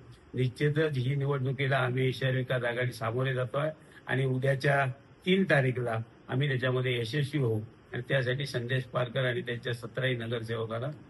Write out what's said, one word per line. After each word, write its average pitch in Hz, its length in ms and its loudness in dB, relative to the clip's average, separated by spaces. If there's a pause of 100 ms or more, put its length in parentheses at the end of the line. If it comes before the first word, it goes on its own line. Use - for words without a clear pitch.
(340)
निश्चितच 147 640 2
ही 127 180 0
निवडणुकीला 135 600 0
आम्ही 127 360 2
शहर 131 220 0
विकास 127 280 -2
आघाडी 120 280 0
सामोरे 123 420 -2
जातोय 135 360 -2 (380)
आणि 131 180 0
उद्याच्या 135 600 2 (400)
तीन 190 180 6
तारीखला 127 560 2 (300)
आम्ही 135 180 2
त्याच्यामध्ये 127 520 0
यशस्वी 135 420 0
होऊ 110 200 2 (320)
आणि 127 160 -4
त्यासाठी 135 360 2
संदेश 127 380 -2
पारकर 127 420 -2
आणि 123 160 0
त्यांच्या 120 320 -4
सतराही 127 420 -4
नगरसेवकांना 117 760 -4 (180)